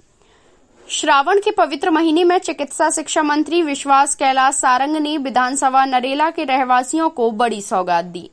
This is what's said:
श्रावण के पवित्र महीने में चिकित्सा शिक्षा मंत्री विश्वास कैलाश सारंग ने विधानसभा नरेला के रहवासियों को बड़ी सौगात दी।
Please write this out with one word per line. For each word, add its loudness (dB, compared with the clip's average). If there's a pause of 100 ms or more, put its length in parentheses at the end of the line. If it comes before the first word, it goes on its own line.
(880)
श्रावण 2
के -2
पवित्र 0
महीने 2
में 4
चिकित्सा -2
शिक्षा -2
मंत्री 0
विश्वास 0
कैलाश 2
सारंग 0
ने -2
विधानसभा 0
नरेला 0
के -6
रहवासियों 0
को -2
बड़ी -2
सौगात -2
दी। -14